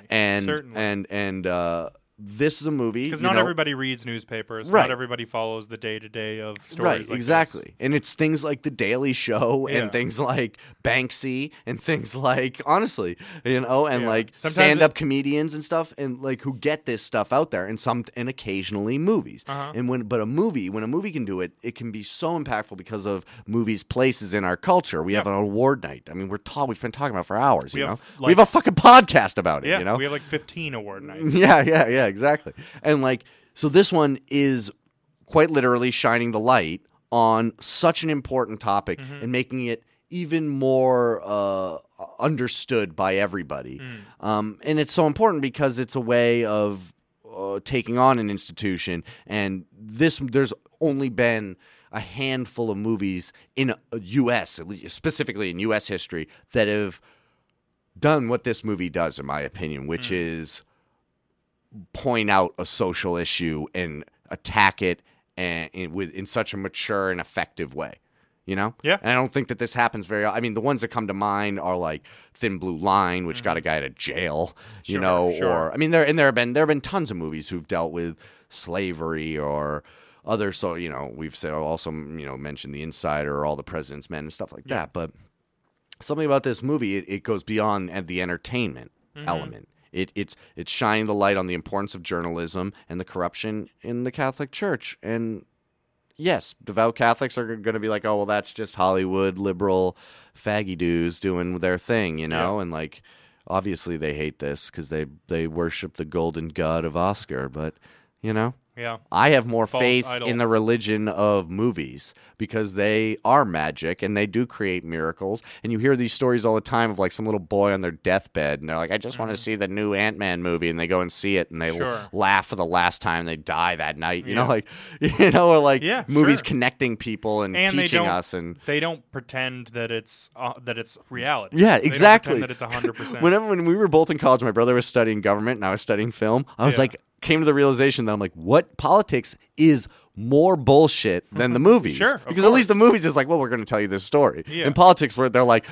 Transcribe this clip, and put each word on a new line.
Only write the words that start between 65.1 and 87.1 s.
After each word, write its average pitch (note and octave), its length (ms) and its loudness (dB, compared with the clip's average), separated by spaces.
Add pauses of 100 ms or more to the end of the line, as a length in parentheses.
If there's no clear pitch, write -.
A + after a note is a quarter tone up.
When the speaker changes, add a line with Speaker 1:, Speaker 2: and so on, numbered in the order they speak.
Speaker 1:
and, E2+ 360 -6
in, F2+ 200 -10
with, F#2 180 -6
in F#2+ 140 -12
such - 280 -4
a G#2 40 -10
mature G2 540 -4
and F2+ 100 -4
effective D#2+ 520 -8
way, D2 220 -10 (500)
you F#2+ 100 -4
know? G#2 280 -4
Speaker 2:
Yeah. F3 180 0
Speaker 1:
And A2 100 -2
I - 40 2
don't B2+ 160 0
think C#3+ 160 -4
that A2+ 120 -6
this A#2+ 140 -4
happens A#2 320 0
very, G#2 200 -2
I G#2+ 160 -2
mean, A#2 120 -4
the A2 80 -4
ones B2+ 200 0
that A2+ 80 -6
come A2+ 180 -6
to G2+ 60 -6
mind G2+ 460 -2
are, F2+ 180 -2
like, D#2+ 260 -6 (300)
Thin G2 240 -4
Blue F2 200 -4
Line, F#2 480 2
which D#2+ 180 -8
got F2 140 0
a D#2+ 40 -4
Speaker 2:
Mm-hmm. D2+ 40 -18
Speaker 1:
guy D#2 160 0
to C#2 80 -8
jail, D#2+ 640 -6 (300)
you F#2+ 100 -6
Speaker 2:
Sure, F#2 60 -2
Speaker 1:
know, F2+ 360 2
Speaker 2:
sure. F#2 120 0
Speaker 1:
or, E2 240 0
I - 40 -6
mean, D#3 140 0
there, E3 140 6
and D3+ 140 2
there D3 80 6
have B2 80 2
been, A#2+ 180 2
there D3 100 2
have D#3 40 4
been D3 140 0
tons E3+ 300 -4
of F2 60 -6
movies D#2 320 -8
who've F2 180 -8
dealt E2+ 260 -2
with E2+ 240 -6 (320)
slavery D#2+ 880 -4
or D2 460 -4 (420)
other, G#2 260 -2
so, F2 240 -6
you F2 140 -8
know, C2+ 260 -10
we've D#2 200 -10
said, D#2 180 -8
also, D#2 380 -6
you D#2 340 -10
know, C2+ 120 -12
mentioned C#2+ 380 -12
The D2 80 -10
Insider D2+ 540 -4
or D2 80 -2
All D2+ 100 -2
the C#2+ 80 -12
President's C#2+ 460 -12
Men D2+ 160 -10
and D#2+ 80 -14
stuff - 180 -12
like - 160 -20
Speaker 2:
Yeah. C3 100 -6
Speaker 1:
that, D#2+ 160 -8
but E2 180 -8 (880)
something D3+ 260 -4
about C#3 180 2
this B2 180 -4
movie, B2 360 -2
it, F#2+ 100 -6
it F#2+ 160 -8